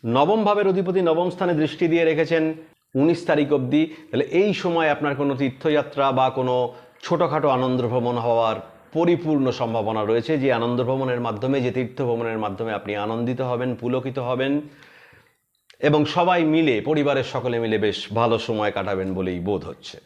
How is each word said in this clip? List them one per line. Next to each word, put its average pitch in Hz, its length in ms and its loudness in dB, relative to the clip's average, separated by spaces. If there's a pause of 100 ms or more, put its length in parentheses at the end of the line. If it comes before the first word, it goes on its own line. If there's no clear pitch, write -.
নবম 151 380 4
ভাবের 208 240 2
অধিপতি 185 340 2
নবম 170 280 2
স্থানে 175 240 -2
দৃষ্টি 156 340 0
দিয়ে 170 180 4
রেখেছেন 160 380 2 (520)
উনিশ 160 320 2
তারিখ 147 260 2
অবধি। 135 320 2
তাহলে - 400 -4
এই 190 280 2
সময় 165 360 0
আপনার 147 260 0
কোনো 139 200 -2
তীর্থযাত্রা 139 760 0
বা 131 180 2
কোনো 127 440 0 (300)
ছোটোখাটো 151 460 0
আনন্দ 127 320 2
ভ্রমণ 120 360 0
হওয়ার 117 380 2 (420)
পরিপূর্ণ 160 480 2 (140)
সম্ভাবনা 110 440 -2
রয়েছে, 113 300 0 (100)
যে 135 140 2
আনন্দ 120 300 0
ভ্রমণের 131 400 -2
মাধ্যমে, 117 380 -2
যে 123 120 0
তীর্থ 127 200 -4 (100)
ভ্রমণের 117 360 -2
মাধ্যমে 107 360 -4
আপনি 101 120 -8 (140)
আনন্দিত 117 340 -2 (100)
হবেন, 123 200 -2 (100)
পুলকিত 127 400 -4
হবেন 127 340 -2 (1300)
এবং 151 140 4 (140)
সবাই 175 260 2 (120)
মিলে, 160 220 2 (140)
পরিবারের 143 440 0
সকলে 120 300 -2
মিলে 110 220 0
বেশ 98 140 0 (200)
ভালো 117 160 2 (120)
সময় 107 240 0
কাটাবেন 95 460 -4
বলেই 92 300 -4
বোধ 98 220 -2
হচ্ছে। - 360 -18